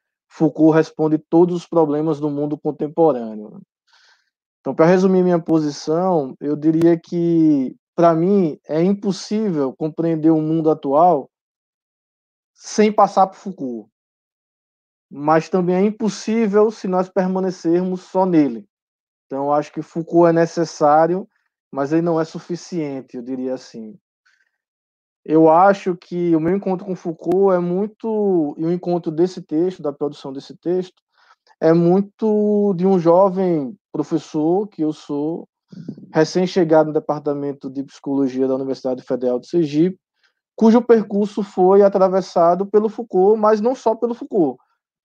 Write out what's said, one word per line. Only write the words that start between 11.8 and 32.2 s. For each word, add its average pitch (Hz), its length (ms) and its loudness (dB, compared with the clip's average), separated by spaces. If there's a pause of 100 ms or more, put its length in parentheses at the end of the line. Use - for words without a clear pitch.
sem - 400 0
passar 196 360 2
por - 80 -16
Foucault. 123 520 -12 (1200)
Mas 156 400 -2
também 180 280 -2
é 190 60 2
impossível 214 880 0
se 214 180 -10
nós 185 200 -2
permanecermos 185 920 -2
só 185 240 -2
nele. 143 420 0 (580)
Então, 139 200 -6
eu 147 60 -2
acho 151 200 -2
que 160 100 -10
Foucault 170 480 0
é - 20 2
necessário, 165 960 0 (420)
mas 139 220 -6
ele 165 100 0
não 165 180 0
é 160 40 -2
suficiente, 160 920 -10
eu 123 60 -12
diria 127 320 -8
assim. 113 440 -16 (1300)
Eu 160 220 4
acho 190 460 2
que 175 400 -2
o 156 40 2
meu 170 140 -2
encontro 196 320 -6
com 190 80 -6
Foucault 180 640 -2
é - 20 2
muito, 190 1000 -2
e 160 80 -8
o 165 60 -2
encontro 175 400 -4
desse 175 320 -2
texto, 175 400 -4
da 143 100 -4
produção 143 400 -10
desse 135 240 -16
texto, 180 460 -6 (580)
é 165 120 4
muito 202 1040 0